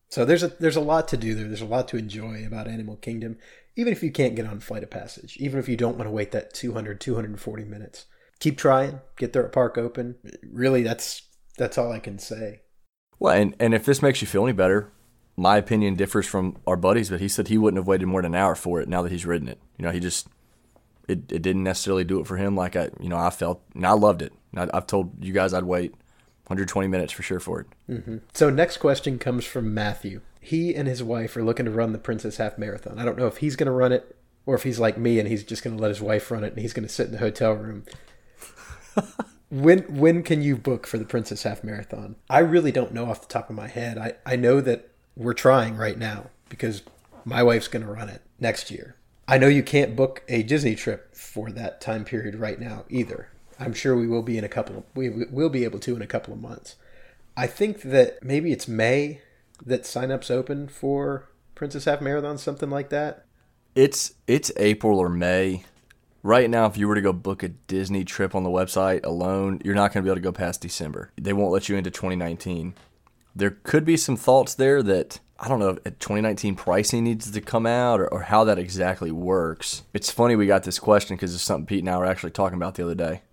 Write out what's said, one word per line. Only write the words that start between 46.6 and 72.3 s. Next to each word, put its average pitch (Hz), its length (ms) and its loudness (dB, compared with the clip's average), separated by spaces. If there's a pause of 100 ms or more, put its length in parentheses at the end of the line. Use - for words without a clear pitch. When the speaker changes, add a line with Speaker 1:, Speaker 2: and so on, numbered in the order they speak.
Speaker 1:
my 123 160 0
wife's 117 260 4
gonna 110 240 -8
run 107 160 -10
it - 140 -16 (180)
next - 300 -4
year. - 260 -16 (320)
I 135 80 6
know 135 120 8
you 143 140 6
can't 139 320 2
book 131 320 0
a 117 160 0
Disney 127 320 0
trip - 400 -8
for - 360 -12
that 104 320 -10
time 110 240 -6
period 107 300 -6
right 107 220 -8
now 113 300 -12
either. - 400 -6 (320)
I'm 120 140 -6
sure 131 200 2
we 117 140 2
will 117 140 0
be 113 160 -2
in 107 60 -4
a 104 40 -6
couple - 300 -6
of, 98 60 -16 (100)
we, 131 160 -4
we 113 200 -6
will 147 200 0
be 127 140 0
able 110 160 -6
to 123 160 -4
in 113 40 -8
a 101 60 -10
couple - 260 -6
of 110 80 -12
months. - 360 -16 (600)
I - 100 -2
think 208 360 -2
that 131 420 4
maybe 147 280 0
it's - 140 -6
May 131 540 0 (460)
that 123 160 -2
signups 131 480 -4
open 139 360 -4
for 139 640 -4 (260)
Princess 143 300 -8
Half 143 160 2
Marathon, 143 380 -4
something 143 320 -6
like 139 180 -4
that. 147 380 -4 (480)
Speaker 2:
It's, - 400 4 (120)
it's 139 300 2
April 104 420 4
or 87 120 4
May. 90 540 0 (600)
Right 117 240 6
now, 113 180 4
if 101 100 0
you 104 100 0
were 104 80 4
to 104 60 2
go 98 120 4
book 95 300 -4
a 90 60 -4
Disney 95 560 -4
trip 92 320 -4
on 92 80 -2
the 92 40 0
website 95 560 2
alone, 92 600 0
you're 98 100 0
not 101 180 4
gonna 98 120 -2
be 95 40 0
able 92 100 2
to - 20 -8
go 92 100 -2
past 90 300 -6
December. - 500 -10 (100)
They 98 120 -2
won't 101 180 2
let 95 180 0
you 101 60 0
into 92 160 -2
twenty 92 240 -4
nineteen. 87 600 -6 (600)